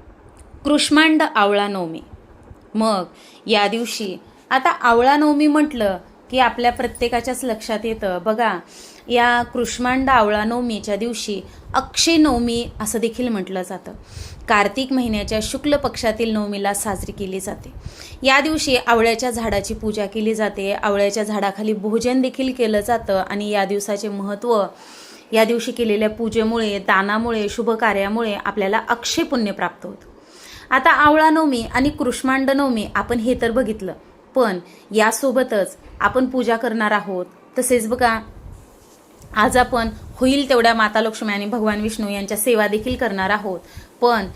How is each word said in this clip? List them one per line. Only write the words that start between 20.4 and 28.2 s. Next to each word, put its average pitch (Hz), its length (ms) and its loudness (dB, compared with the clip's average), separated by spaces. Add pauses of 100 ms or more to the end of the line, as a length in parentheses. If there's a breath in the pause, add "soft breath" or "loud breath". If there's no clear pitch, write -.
आवळ्याच्या 202 500 0
झाडाखाली 208 500 -2
भोजन 220 480 0
देखील 262 360 -2
केलं 220 240 2
जातं 208 480 0
आणि 208 200 -6
या 202 160 0
दिवसाचे 202 440 -4
महत्त्व, 202 540 0 (680 loud breath)
या 220 120 6
दिवशी 233 280 0
केलेल्या 214 380 0
पूजेमुळे, 220 720 -2
दानामुळे, 208 680 0
शुभ 220 220 -2
कार्यामुळे 214 600 0